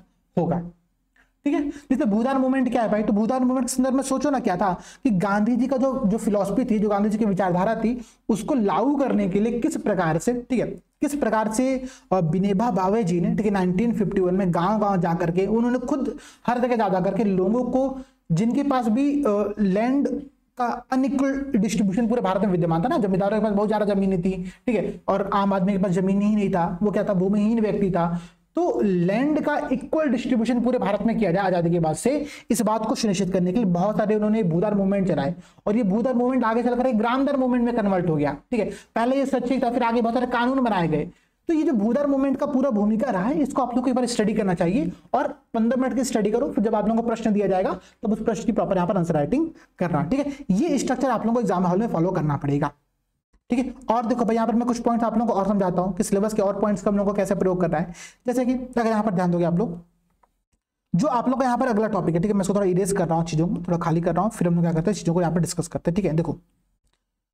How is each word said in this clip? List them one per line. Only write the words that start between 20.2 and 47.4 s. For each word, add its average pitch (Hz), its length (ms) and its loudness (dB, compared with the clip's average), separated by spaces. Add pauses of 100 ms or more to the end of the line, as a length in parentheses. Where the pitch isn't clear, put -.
का 240 340 -4
अनइक्वल 269 640 0
distribution 214 520 0
पूरे 240 140 0
भारत 190 200 0
में 214 60 2
विद्यमान 170 360 0
था - 40 0
ना, 330 100 0
जमींदारों 202 400 0
के 208 60 0
पास 214 100 0
बहुत 208 140 0
ज्यादा 214 180 0
जमीनें 196 360 0
थी, 190 100 0 (360)
ठीक 226 80 0
है, 170 320 -4
और 196 260 0
आम 196 200 2
आदमी 190 180 2
के 196 60 0
पास 190 140 0
जमीन 196 300 0
ही 214 140 2
नहीं 202 140 0
था, 180 340 -2
वो 208 80 2
क्या 202 120 0
था, 208 100 0
भूमिहीन 208 460 2
व्यक्ति 196 320 0
था। 170 280 0 (360)
तो 349 260 0
land 214 600 2
का 294 300 -2
equal 311 380 -2
distribution 240 520 0
पूरे 247 180 0
भारत 202 220 -2
में 226 180 0
किया 202 120 2
जाए 196 120 0
आजादी 180 260 0
के 175 100 2
बाद 156 160 0
से, 294 300 -2 (240)
इस 226 120 0
बात 220 240 0
को 226 100 -2
सुनिश्चित 190 380 -2
करने 180 180 2
के 185 60 -2
लिए 240 80 2
बहुत 185 320 0
सारे 214 180 0
उन्होंने 214 280 0
भूदान 180 300 0
movement 196 340 0
चलाए, 165 280 -2 (320)
और 208 80 0
ये 247 80 2
भूदान 233 340 0
movement 247 260 2
आगे 226 200 0
चलकर 247 220 0
एक 247 120 0
ग्रामदान 262 380 0
movement 254 280 2
में 240 120 0
convert 190 340 0
हो 156 60 2
गया, 147 220 -2 (140)
ठीक 240 80 0
है। 196 60 0
पहले - 500 -2
ये 277 100 0
सच 254 260 -2
ही 262 80 0
था, 254 100 0
फिर 240 140 0
आगे 233 180 2
बहुत 226 120 0
सारे 247 120 0
कानून 254 340 0
बनाए 202 280 0
गए। 151 220 -2 (380)
तो 339 60 0
ये 311 100 2
जो 320 80 2
भूदान 247 380 0
movement 269 280 2
का 294 80 -2
पूरा 269 240 0
भूमिका 214 420 0
रहा 185 120 -2
है, 294 180 0
इसको 277 200 0
आप 247 140 -2
लोग 247 80 0
को 277 60 0
एक 247 60 0
बार 247 100 0
study 220 280 0
करना 196 200 0
चाहिए, 185 380 0 (220)
और 262 140 0 (260)
पन्द्रह 240 280 2
मिनट 262 140 -2
की 254 80 0
study 214 280 0
करो, 247 200 0
फिर 220 120 0
जब 220 120 2
आप 208 120 0
लोगों 226 140 2
को 233 60 -2
प्रश्न 226 260 0
दिया 196 140 2